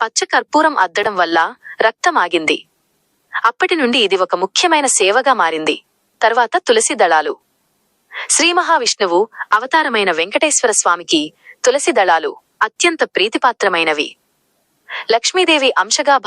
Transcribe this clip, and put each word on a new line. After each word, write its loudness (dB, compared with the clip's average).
పచ్చ -4
కర్పూరం 2
అద్దడం -2
వల్ల 2
రక్తం -2
ఆగింది. -2
అప్పటి -2
నుండి 0
ఇది 0
ఒక -2
ముఖ్యమైన 0
సేవగా 2
మారింది. -2
తర్వాత 0
తులసి 2
దళాలు. 2
శ్రీ 2
మహావిష్ణువు 0
అవతారమైన 0
వెంకటేశ్వర 0
స్వామికి 0
తులసి 2
దళాలు 2
అత్యంత -2
ప్రీతిపాత్రమైనవి. -2
లక్ష్మీదేవి 0
అంశగా 0